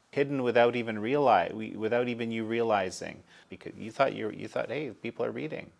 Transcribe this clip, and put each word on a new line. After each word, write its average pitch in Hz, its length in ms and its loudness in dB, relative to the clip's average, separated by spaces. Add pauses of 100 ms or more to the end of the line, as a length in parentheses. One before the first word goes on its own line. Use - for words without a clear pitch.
(120)
hidden 143 320 0
without 120 320 6
even 113 220 -2
reali-, 113 560 4
we, 110 180 -8
without 113 380 0
even 117 200 -4
you 113 140 -2
realizing, 104 800 -2 (260)
because - 280 -14
you 101 140 -10
thought 131 220 2
you, 107 180 -6
you 104 180 -10
thought, 113 200 -4
"Hey, 139 200 -6
people 117 340 -6
are 117 80 -2
reading," 135 380 -8 (100)